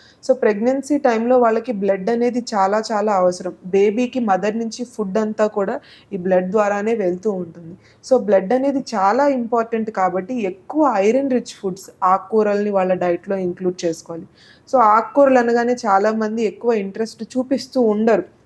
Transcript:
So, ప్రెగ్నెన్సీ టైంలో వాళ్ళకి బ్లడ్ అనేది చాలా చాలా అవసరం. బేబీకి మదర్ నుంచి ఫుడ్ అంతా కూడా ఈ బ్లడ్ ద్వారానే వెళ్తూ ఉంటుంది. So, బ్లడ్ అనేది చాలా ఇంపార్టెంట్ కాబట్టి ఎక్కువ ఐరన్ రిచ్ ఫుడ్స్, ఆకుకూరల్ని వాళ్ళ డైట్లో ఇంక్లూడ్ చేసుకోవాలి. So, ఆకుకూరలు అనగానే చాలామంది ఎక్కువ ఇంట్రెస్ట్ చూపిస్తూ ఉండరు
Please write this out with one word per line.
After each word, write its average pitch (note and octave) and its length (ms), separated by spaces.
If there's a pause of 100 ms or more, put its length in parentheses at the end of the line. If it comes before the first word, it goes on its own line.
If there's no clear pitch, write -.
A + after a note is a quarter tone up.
(280)
So, C4 60
ప్రెగ్నెన్సీ B3+ 640
టైంలో A#3+ 400
వాళ్ళకి A3+ 340
బ్లడ్ G3 380
అనేది A#3+ 280
చాలా G#3+ 440 (100)
చాలా G#3+ 200
అవసరం. F3+ 400 (140)
బేబీకి G#3+ 540
మదర్ G#3 380
నుంచి A#3 260
ఫుడ్ G3+ 340
అంతా G#3+ 280
కూడా G#3+ 340 (320)
ఈ G3+ 40
బ్లడ్ F#3 340
ద్వారానే G#3 440
వెళ్తూ F3+ 360
ఉంటుంది. E3+ 480 (320)
So, B3 100
బ్లడ్ G3 320
అనేది C4+ 260
చాలా A3+ 500
ఇంపార్టెంట్ A3+ 640
కాబట్టి F#3+ 560
ఎక్కువ C4 500
ఐరన్ A#3+ 340
రిచ్ - 320
ఫుడ్స్, - 280 (120)
ఆకుకూరల్ని G#3 680
వాళ్ళ F#3 240
డైట్లో F3+ 420
ఇంక్లూడ్ F3+ 480
చేసుకోవాలి. E3 400 (480)
So, C4 60
ఆకుకూరలు A#3+ 600
అనగానే A#3 340 (140)
చాలామంది G#3+ 560
ఎక్కువ A3 300
ఇంట్రెస్ట్ G#3+ 520
చూపిస్తూ B3+ 560
ఉండరు G#3+ 420 (240)